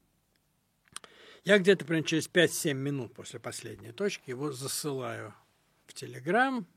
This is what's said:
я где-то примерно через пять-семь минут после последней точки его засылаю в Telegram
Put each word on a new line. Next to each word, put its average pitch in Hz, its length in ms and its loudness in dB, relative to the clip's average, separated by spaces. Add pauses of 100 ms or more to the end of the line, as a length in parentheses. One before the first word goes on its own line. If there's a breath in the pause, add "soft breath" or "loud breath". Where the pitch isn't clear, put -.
(1400 loud breath)
я 202 140 8
где-то 185 260 6
примерно 160 220 0
через 156 220 0
пять-семь 165 500 2
минут 139 340 -4
после - 280 -16
последней 107 500 -12
точки 190 400 -4
его 139 220 -6
засылаю 123 840 -6 (520)
в - 80 -20
Telegram 180 680 0 (120)